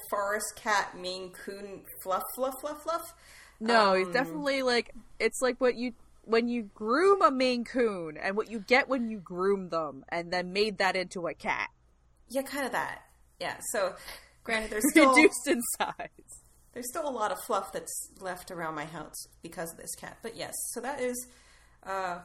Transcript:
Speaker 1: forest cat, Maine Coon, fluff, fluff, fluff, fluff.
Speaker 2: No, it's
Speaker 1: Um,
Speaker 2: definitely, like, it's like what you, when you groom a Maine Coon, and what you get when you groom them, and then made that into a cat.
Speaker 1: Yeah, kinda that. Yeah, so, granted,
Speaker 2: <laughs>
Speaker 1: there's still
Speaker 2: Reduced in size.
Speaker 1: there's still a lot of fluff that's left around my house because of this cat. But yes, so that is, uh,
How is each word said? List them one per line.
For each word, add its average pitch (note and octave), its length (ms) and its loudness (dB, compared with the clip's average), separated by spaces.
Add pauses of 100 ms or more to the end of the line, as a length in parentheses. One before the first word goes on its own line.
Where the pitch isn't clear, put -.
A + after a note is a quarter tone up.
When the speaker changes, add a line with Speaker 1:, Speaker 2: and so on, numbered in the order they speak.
Speaker 1:
forest G#3 460 -2
cat, G#3 420 0
Maine F#3 340 -8
Coon, G3 500 -12 (200)
fluff, F#3+ 220 -2 (100)
fluff, C4 280 -2
fluff, D4 220 -8
fluff. E4 300 -4 (460)
Speaker 2:
No, A3 320 6
it's F#3 160 4
Speaker 1:
Um, F3 60 -4
Speaker 2:
definitely, C#4 500 0
like, A#3+ 280 2 (280)
it's - 220 0
like B3 180 2
what B3 160 4
you, A#3+ 180 -4 (280)
when A#3 260 2
you A#3+ 260 -2
groom D4+ 480 6
a E4 80 8
Maine B3+ 360 2
Coon, G3 520 0
and G3 200 -2
what G#3+ 120 0
you A3 100 -6
get B3 280 4
when B3 220 0
you A3 100 -6
groom F#3 480 0
them, D#3 400 -4
and E3+ 240 -4
then F3+ 220 -2
made G#3 240 2
that F#3 180 4
into F3+ 320 -2
a C#3+ 60 -4
cat. B2 360 -4 (600)
Speaker 1:
Yeah, C4 140 -2
kinda C4 260 -6
that. D#3 320 -4 (400)
Yeah, D#3 160 -6 (160)
so, F#3+ 220 0 (500)
granted, A3 240 -2
Speaker 2:
<laughs> - 20 -12
Speaker 1:
there's A3 200 0
still C#4 220 10
Speaker 2:
Reduced D#4 340 6
in A#3+ 140 2 (160)
size. - 320 -4 (640)
Speaker 1:
there's B3 180 -10
still D#4+ 180 -4
a C#4 40 -2
lot G#3+ 220 -2
of C#4 120 -4
fluff G3 280 -2
that's - 380 -8 (100)
left F#3 280 -8
around E3 260 -6
my D3+ 100 -4
house D#3+ 420 -12 (140)
because E3+ 320 -8
of - 40 -20
this - 180 -12
cat. - 280 -14
But D3+ 140 -10
yes, D#3 160 -8 (160)
so - 100 -8
that C4 220 -6
is, B3 260 -4 (580)
uh, F#3 400 -4